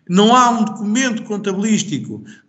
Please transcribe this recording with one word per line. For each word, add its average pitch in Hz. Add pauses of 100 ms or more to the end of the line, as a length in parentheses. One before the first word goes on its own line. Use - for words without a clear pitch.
não 208
há 247
um 226
documento 226
contabilístico 190 (240)